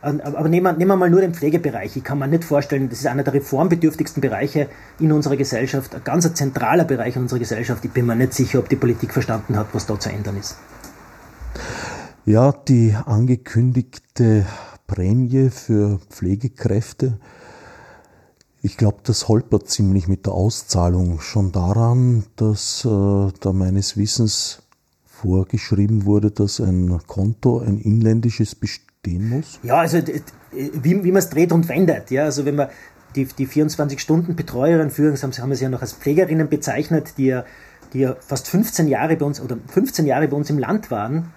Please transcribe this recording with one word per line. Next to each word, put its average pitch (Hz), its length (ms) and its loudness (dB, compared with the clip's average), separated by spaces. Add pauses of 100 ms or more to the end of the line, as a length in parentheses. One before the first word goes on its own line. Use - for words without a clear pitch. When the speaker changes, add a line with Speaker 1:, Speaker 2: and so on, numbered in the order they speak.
Speaker 1:
Aber 147 460 -2
nehmen 175 140 4
wir, 185 100 2
nehmen 170 160 2
wir 196 60 6
mal 180 160 4
nur 185 100 8
den 175 140 0
Pflegebereich. 143 600 -2
Ich 127 80 -8
kann 139 140 -4
mir 139 100 -2
nicht 165 160 0
vorstellen, 143 460 0
das 120 120 -10
ist 139 40 -4
einer 135 160 0
der 135 140 -2
reformbedürftigsten 156 840 0
Bereiche 131 480 -2 (300)
in 156 140 4
unserer 143 260 2
Gesellschaft, 131 560 -2
ein - 100 -12
ganz 165 300 0
zentraler 139 520 0
Bereich 127 320 -2
in 127 40 -2
unserer 123 160 -2
Gesellschaft. 117 480 -4
Ich - 60 -6
bin 123 160 0
mir 117 80 0
nicht 127 180 2
sicher, 131 240 0
ob 123 100 0
die 135 100 0
Politik 120 360 -2
verstanden 110 440 -2
hat, 107 160 -2
was 107 120 -4
da 104 140 -4
zu - 100 -6
ändern 101 280 -8
ist. - 200 -12 (1700)
Speaker 2:
Ja, 117 260 6
die 117 540 2
angekündigte 120 1400 0 (400)
Prämie 123 640 2
für 104 480 0 (100)
Pflegekräfte, 104 1120 -2 (1400)
ich - 140 -4
glaub, 104 260 0
das - 240 -2
holpert 110 420 0
ziemlich 98 380 0
mit 95 180 -2
der 98 80 -4
Auszahlung 90 880 0
schon 98 320 -2
daran, 113 720 2 (140)
dass, - 480 -2
äh, 101 540 2
da 95 140 -2
meines 95 440 0
Wissens - 680 -2 (420)
vorgeschrieben 101 1000 0
wurde, 104 260 2
dass 101 280 -2
ein 92 460 0
Konto, 113 540 0
ein 110 180 0
inländisches 110 800 0
bestehen - 720 -8
muss? 131 340 -6
Speaker 1:
Ja, 123 140 2
also, 165 220 2
d-, 151 220 -4 (320)
d-, 139 180 -8 (120)
wie, 180 200 2
wie 180 80 2
man's 190 180 4
dreht 165 220 2
und 165 180 4
wendet, 160 420 0
ja, 139 140 2
also 139 200 -2
wenn 143 100 0
man 143 120 0 (480)
die, 135 100 0
die 131 220 -6
vierundzwanzig 147 520 0
Stunden 170 360 0
Betreuerin 156 560 0
führen, 151 200 2
das 135 120 -4
haben, 135 100 -4
haben 127 160 -6
wir 135 80 -2
sie 123 60 -2
ja 131 60 -2
noch 123 120 -4
als 120 120 -8
Pflegerinnen 156 560 0
bezeichnet, 147 680 -2
die 135 80 0
ja, 127 200 0 (480)
die 131 80 -2
ja 131 180 0
fast - 280 -8
fünfzehn 175 400 0
Jahre 143 280 2
bei 156 100 -2
uns, 147 160 -4
oder 120 160 -8 (100)
fünfzehn 190 380 0
Jahre 143 220 0
bei 143 100 -2
uns 147 140 -4
im 147 80 0
Land - 320 -4
waren 127 460 -4